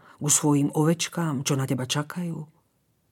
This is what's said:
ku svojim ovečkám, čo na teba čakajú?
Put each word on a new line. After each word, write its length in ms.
ku 100
svojim 460
ovečkám, 720
čo 100
na 140
teba 160
čakajú? 560